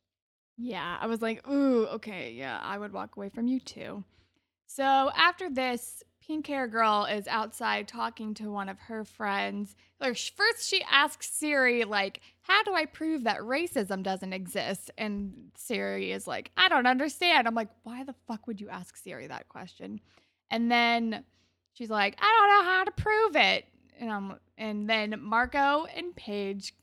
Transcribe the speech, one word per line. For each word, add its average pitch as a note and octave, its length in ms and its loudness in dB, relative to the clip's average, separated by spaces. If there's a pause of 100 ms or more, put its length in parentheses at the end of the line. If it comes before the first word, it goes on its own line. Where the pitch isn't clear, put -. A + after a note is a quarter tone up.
(580)
Yeah, F#3 420 -8
I - 60 -4
was A3+ 160 -2
like, A3+ 260 -4
"Ooh, C4+ 380 4
okay, F3 460 -8
yeah, A#2+ 300 -8
I G3+ 160 -6
would G#3 140 -10
walk F#3+ 240 -10
away G3 140 -10
from A#3 180 -2
you C4 100 2
too." - 460 -12 (600)
So - 180 -4 (320)
after F4 340 4
this, B3+ 540 -4 (160)
pink D#4 260 -6
hair C4+ 220 -4
girl G#3+ 380 4
is G3+ 200 -4
outside A3 600 -2
talking A3+ 460 -6
to G#3 180 -8
one G3 160 -4
of F#3+ 120 -10
her A3 220 -10
friends. G3+ 720 -4 (240)
Like, B3+ 180 -2
sh-, - 200 -6
first A4 320 2
she F#4+ 140 2
asks - 480 2
Siri, B3+ 540 2
like, G3+ 360 -2 (220)
"How G4+ 200 4
do G#4 120 -2
I D#4+ 100 2
prove D#4 400 -4
that G#3+ 160 0
racism G#3+ 640 -2
doesn't F#3+ 320 -4
exist?" F#3 640 -6
And G3+ 580 -8
Siri G3 560 -4
is G3 140 -8
like, - 300 -8
"I F#4 120 6
don't C#4 180 4
understand." C4+ 640 2
I'm A3+ 60 0
like, A3+ 160 -4 (120)
"Why B3 220 -14
the C4+ 100 -12 (140)
fuck A3 180 -10
would G#3+ 140 -10
you G3+ 80 -14
ask - 280 -14
Siri C#3 320 -14
that - 200 -14
question?" F#3+ 520 -14 (500)
And A#3 200 0
then A#3 540 2 (480)
she's A3+ 180 -12
like, G#3 300 2
"I - 40 4 (140)
don't G4+ 280 8
know F4+ 60 2
how F#4 120 4
to G4 60 -2
prove G#4+ 460 2
it." G3 280 4 (340)
And A#3 140 -8
I'm, G3 260 -8 (200)
and G#3+ 300 -6
then G#3+ 300 0
Marco C#4 680 2
and F4 280 -10
Paige G3+ 680 -6